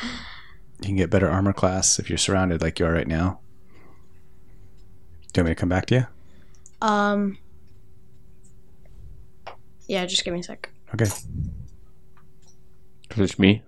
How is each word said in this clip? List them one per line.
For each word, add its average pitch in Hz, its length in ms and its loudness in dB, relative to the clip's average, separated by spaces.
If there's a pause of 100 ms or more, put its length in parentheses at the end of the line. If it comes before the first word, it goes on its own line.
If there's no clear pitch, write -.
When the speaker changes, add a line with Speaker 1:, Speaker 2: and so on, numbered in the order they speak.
(800)
Speaker 1:
You 101 60 -4
can 98 80 2
get 90 140 6
better 95 200 8
armor 98 240 6
class 92 460 4
if - 100 -4
you're 87 80 2
surrounded 92 440 4
like 82 180 2
you 87 60 6
are 82 80 6
right 82 140 4
now. 82 320 2 (1900)
Do 90 80 6
you - 20 6
want 82 60 4
me 82 60 4
to - 40 -2
come 92 100 2
back 90 180 4
to 123 80 6
you? 127 120 4 (800)
Speaker 2:
Um. 208 500 2 (2500)
Yeah, 185 180 0
just - 180 2
give 180 100 -2
me 175 80 -2
a - 20 -8
sec. - 260 -10 (240)
Speaker 1:
Okay. 110 140 4 (2000)
Speaker 3:
It's 98 220 4
me, 104 280 10